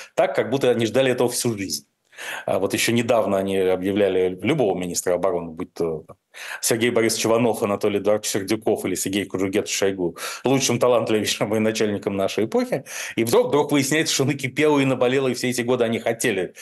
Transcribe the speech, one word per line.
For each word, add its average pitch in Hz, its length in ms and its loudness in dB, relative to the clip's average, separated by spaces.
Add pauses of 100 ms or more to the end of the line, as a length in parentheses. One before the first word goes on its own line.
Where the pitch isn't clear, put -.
(140)
так, 185 200 2
как 110 160 -2
будто 135 200 2
они 113 160 2
ждали 127 260 2
этого 123 180 2
всю 117 260 -2
жизнь. 98 300 -8 (600)
А 98 140 0
вот 101 140 0
ещё 113 180 0
недавно 113 460 2
они 98 180 -2
объявляли 92 840 2
любого 107 380 0
министра 90 360 -2
обороны, 87 360 -2
будь 80 240 -12
то 80 320 -4
там - 100 -20 (440)
Сергей 120 300 0
Борисович 113 360 0
Иванов, 113 360 2
Анатолий 101 380 0
Эдуардович 104 300 0
Сердюков 107 540 -2
или 92 120 -2
Сергей 98 280 -2
Кужугетович 95 480 -2
Шойгу, 95 440 0 (280)
лучшим 123 360 2
талантливейшим 110 680 2
военачальником 107 680 0
нашей 98 300 0
эпохи. 240 380 -2 (300)
И 117 100 0
вдруг, 233 240 2
вдруг 143 220 2
выясняется, 147 440 2
что 139 100 0
накипело 147 560 2
и 135 40 4
наболело, 131 440 2
и 120 60 0
все 123 160 -2
эти 120 120 -2
годы 120 220 2
они 113 160 0
хотели 110 600 -2